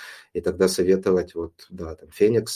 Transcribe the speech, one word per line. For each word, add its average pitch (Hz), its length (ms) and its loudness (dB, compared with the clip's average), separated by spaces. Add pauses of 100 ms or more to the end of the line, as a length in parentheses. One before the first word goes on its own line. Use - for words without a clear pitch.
(340)
и 87 80 -4
тогда 90 280 0
советовать, 92 680 0
вот, - 340 -10
да, 85 260 -12
там, 76 140 -20
Phoenix, 110 360 2 (100)